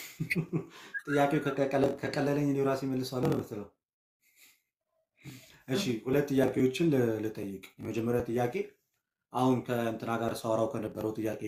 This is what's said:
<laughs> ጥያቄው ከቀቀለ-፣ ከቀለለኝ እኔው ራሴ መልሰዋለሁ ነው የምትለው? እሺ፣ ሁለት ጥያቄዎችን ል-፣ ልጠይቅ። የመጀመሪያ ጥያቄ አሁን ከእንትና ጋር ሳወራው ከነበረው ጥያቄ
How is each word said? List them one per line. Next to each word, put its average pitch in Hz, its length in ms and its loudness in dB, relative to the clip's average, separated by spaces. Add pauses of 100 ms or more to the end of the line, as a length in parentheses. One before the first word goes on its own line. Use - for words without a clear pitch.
(200)
<laughs> - 520 -2 (300)
ጥያቄው 143 400 2
ከቀቀለ-፣ 135 540 2
ከቀለለኝ 143 520 0
እኔው 139 180 2
ራሴ 135 200 0
መልሰዋለሁ 131 420 -2
ነው 131 100 2
የምትለው? 104 300 -8 (2000)
እሺ፣ 131 160 0 (180)
ሁለት 139 260 2
ጥያቄዎችን 131 640 4
ል-፣ 117 300 4
ልጠይቅ። 104 440 -6 (100)
የመጀመሪያ 117 500 -2
ጥያቄ 123 320 0 (760)
አሁን 127 280 4
ከእንትና 117 560 -2
ጋር 113 160 0
ሳወራው 113 340 0
ከነበረው 107 460 -4
ጥያቄ 107 340 -4